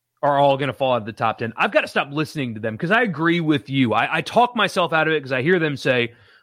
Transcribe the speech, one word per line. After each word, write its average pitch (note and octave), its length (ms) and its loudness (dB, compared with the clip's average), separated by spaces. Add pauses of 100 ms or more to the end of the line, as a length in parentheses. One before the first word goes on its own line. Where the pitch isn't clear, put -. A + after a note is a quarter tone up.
(220)
are C#3+ 160 2
all C#3 200 4
gonna C3+ 160 -4
fall C3 200 0
out A#2+ 80 0
of G2+ 40 -12
the A2 80 -10
top A2 240 -2
ten. A2+ 200 -6
I've - 140 0
gotta D4 160 0
stop D#3 240 -2
listening C#3+ 440 -6
to G#2+ 40 -12
them A2 180 -4
'cause E3+ 140 -4
I A3+ 120 2
agree E3+ 360 0
with D3+ 300 0
you. C3 240 2
I, B2+ 240 0
I E3 40 -2
talk A#3+ 360 0
myself F#3 340 0
out D#3+ 160 2
of D#3+ 60 0
it D3+ 100 -2
'cause C3 80 -6
I C3 100 0
hear F3+ 160 4
them D3+ 200 0
say, B2 380 0 (280)